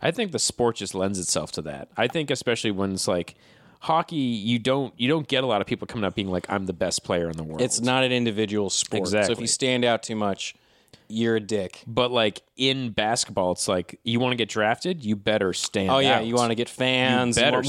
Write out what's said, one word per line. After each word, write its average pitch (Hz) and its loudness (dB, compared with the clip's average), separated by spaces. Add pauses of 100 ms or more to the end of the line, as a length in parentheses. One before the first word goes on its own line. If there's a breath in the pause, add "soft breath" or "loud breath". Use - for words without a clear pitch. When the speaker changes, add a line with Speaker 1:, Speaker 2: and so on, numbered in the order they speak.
Speaker 1:
I 160 2
think 196 -4
the 117 -4
sport - 0
just 101 -8
lends 95 -2
itself 85 -4
to - -6
that. 71 -10
I 117 2
think 147 -4
especially 117 0
when 98 -2
it's 95 -2
like 90 -2 (460 soft breath)
hockey, 165 0
you 120 0
don't, 131 0
you 120 0
don't 156 0
get 131 0
a 131 -2
lot 110 2
of - -2
people 104 -4
coming 107 -4
up 90 -2
being 98 -2
like, 90 -2
"I'm 98 -2
the 92 -2
best 85 -2
player 87 0
in 80 -6
the 80 -8
world." 78 -6
Speaker 2:
It's 123 -2
not 127 2
an 127 0
individual 107 0
sport. 98 -2
So 101 2
if 107 4
Speaker 1:
Exactly. 104 0
Speaker 2:
you 113 -4
stand 127 0
out 117 2
too 117 -6
much, 101 -4 (580 soft breath)
you're 113 2
a 113 0
dick. 101 -4
Speaker 1:
But, 123 2
like, 110 2 (140)
in 131 0
basketball, 104 0
it's - -2
like, 92 -2
you 117 2
wanna 127 2
get 110 0
drafted, 120 0
you 107 0
better 101 2
stand 95 -2
Speaker 2:
Oh, 135 4
yeah, 135 4
Speaker 1:
out. 113 -2
Speaker 2:
you 117 -2
wanna 117 4
get 117 -2
fans. 127 2
Speaker 1:
You 117 4
better 135 4 (120)